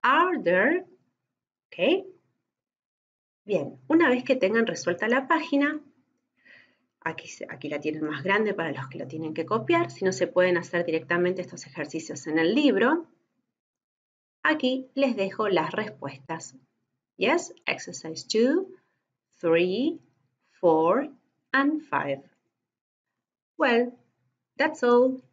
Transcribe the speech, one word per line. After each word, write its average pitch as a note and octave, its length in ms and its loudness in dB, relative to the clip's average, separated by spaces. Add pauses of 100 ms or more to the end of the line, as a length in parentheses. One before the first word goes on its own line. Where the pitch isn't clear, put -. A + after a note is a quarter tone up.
are D4+ 380 2
there. G3+ 440 2 (800)
¿Ok? D4 380 0 (1400)
Bien, D#3+ 440 -4
una E4 220 4
vez B3 140 2
que B3+ 120 2
tengan A3+ 320 2
resuelta F3 400 -4
la C4 200 0
página, D4+ 520 0 (1200)
aquí - 260 -10
se, - 220 -14
aquí D3 200 -12
la D3 100 -6
tienen D#3 240 -4
más D3+ 200 -6
grande G3+ 300 2
para E3 180 -4
los C3 160 -10
que - 120 -14
la B2+ 80 -10
tienen D#3+ 260 -8
que E3 120 -4
copiar, E4 440 0
si - 160 -6
no F#3 60 4
se F3+ 160 -2
pueden F3+ 300 2
hacer F3 280 -4
directamente F3 560 0
estos - 240 -14
ejercicios D#3+ 640 -10
en D#3 100 0
el E3 160 2
libro. C#4 540 2 (1400)
Aquí C4 520 0
les C4+ 200 0
dejo G3+ 340 -2
las D#3+ 220 0
respuestas. - 840 -10 (640)
Yes, D4 360 -2 (120)
exercise - 600 -10
two, C4+ 400 2 (720)
three, F#3 600 0 (600)
four, E3+ 500 4 (420)
and C#4+ 300 0
five. C#3+ 400 -4 (1400)
Well, B3 340 2 (680)
that's D#4 260 0
all. B3 380 4 (100)